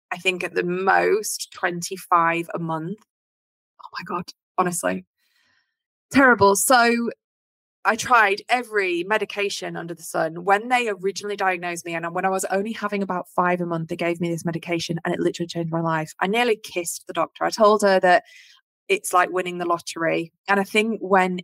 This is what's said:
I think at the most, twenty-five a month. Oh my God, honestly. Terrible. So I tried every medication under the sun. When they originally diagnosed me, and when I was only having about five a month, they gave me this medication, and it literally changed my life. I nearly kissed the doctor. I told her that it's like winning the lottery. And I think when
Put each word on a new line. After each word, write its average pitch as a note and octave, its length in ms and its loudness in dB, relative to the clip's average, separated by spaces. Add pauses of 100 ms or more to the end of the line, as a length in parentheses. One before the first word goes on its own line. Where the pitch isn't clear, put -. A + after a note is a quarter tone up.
(120)
I F3+ 60 -10
think F3+ 260 -2
at F3+ 100 -6
the F3+ 80 0
most, F3+ 920 0
twenty-five E3+ 1000 0
a E3+ 60 -6
month. E3 380 -6 (840)
Oh - 60 -16 (100)
my - 60 -14
God, F3 260 -8 (260)
honestly. F#3 480 -2 (1080)
Terrible. A3 420 6
So A#3 560 4 (760)
I G#3+ 120 2
tried A3 520 4
every G#3 540 0
medication G3 760 -4
under E3+ 160 -8
the E3+ 120 -16
sun. E3+ 400 -4
When G3+ 240 2
they A#3+ 200 0
originally G3 480 -4
diagnosed F3 480 -2
me, E3+ 100 -8
and E3+ 200 -6
when F#3 100 -2
I F#3+ 60 0
was F#3+ 140 -2
only G3+ 280 -2
having G#3 300 -4
about F#3 320 -6
five F3+ 260 0
a F3 60 -4
month, E3 220 -4
they F3 80 -6
gave E3+ 240 -2
me F3 100 -2
this E3+ 140 -4
medication, E3 600 -4
and F3+ 80 -2
it - 60 -4
literally E3+ 300 -2
changed E3+ 240 -6
my E3 80 -2
life. D#3+ 400 -2
I F#3 80 0
nearly A#3 280 2
kissed - 520 -8
the F3+ 60 -10
doctor. - 300 -4
I E3+ 60 0
told G#3 320 6
her G3 160 6
that F3+ 240 6 (680)
it's - 240 -2
like F3+ 180 4
winning F3+ 280 -4
the F3+ 60 -4
lottery. E3 680 -2 (160)
And - 100 4
I D4 60 2
think G#3+ 360 0
when F#3 440 2